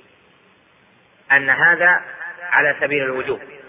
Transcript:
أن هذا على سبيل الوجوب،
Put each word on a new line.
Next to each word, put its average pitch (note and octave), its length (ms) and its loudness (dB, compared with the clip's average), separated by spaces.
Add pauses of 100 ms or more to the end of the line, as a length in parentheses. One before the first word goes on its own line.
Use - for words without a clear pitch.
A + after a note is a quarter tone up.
(1300)
أن C#3 180 2
هذا E3+ 520 2 (400)
على C#3+ 380 0
سبيل C#3+ 220 -2
الوجوب، C3 380 -4 (280)